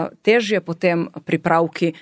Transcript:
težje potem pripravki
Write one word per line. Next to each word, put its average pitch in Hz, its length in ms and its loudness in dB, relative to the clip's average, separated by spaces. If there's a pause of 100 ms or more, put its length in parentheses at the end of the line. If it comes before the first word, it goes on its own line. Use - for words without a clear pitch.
(200)
težje 214 400 2
potem 170 480 -2 (120)
pripravki 165 800 0